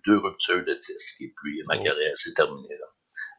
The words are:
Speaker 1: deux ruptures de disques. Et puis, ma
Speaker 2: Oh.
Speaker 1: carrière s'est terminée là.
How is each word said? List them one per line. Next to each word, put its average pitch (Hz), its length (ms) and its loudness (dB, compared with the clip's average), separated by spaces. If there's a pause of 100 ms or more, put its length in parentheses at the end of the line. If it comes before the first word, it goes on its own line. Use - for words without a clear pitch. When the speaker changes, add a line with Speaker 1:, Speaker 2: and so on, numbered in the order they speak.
Speaker 1:
deux 104 120 8
ruptures 92 460 2
de 80 100 0
disques. - 460 -10
Et - 200 -10
puis, 78 260 -6
ma - 120 2
Speaker 2:
Oh. 101 40 -4
Speaker 1:
carrière 76 360 2
s'est - 160 -8
terminée 71 440 0
là. - 80 -12 (520)